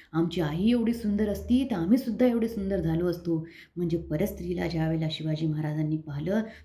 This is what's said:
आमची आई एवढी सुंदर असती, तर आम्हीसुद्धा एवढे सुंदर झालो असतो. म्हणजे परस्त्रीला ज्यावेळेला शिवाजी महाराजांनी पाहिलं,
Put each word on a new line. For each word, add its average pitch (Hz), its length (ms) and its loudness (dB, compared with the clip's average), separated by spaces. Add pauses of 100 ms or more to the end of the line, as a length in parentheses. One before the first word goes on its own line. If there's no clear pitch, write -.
(140)
आमची 165 280 0
आई 165 280 2
एवढी 233 240 2
सुंदर 208 360 0
असती, 247 420 2
तर 214 40 -2
आम्हीसुद्धा 208 500 2
एवढे 233 220 2
सुंदर 196 300 -2
झालो 165 300 2
असतो. 165 400 -2 (280)
म्हणजे 170 220 0
परस्त्रीला 175 720 -2
ज्यावेळेला 160 440 0
शिवाजी 156 360 -2
महाराजांनी 151 500 0
पाहिलं, 156 440 -2 (240)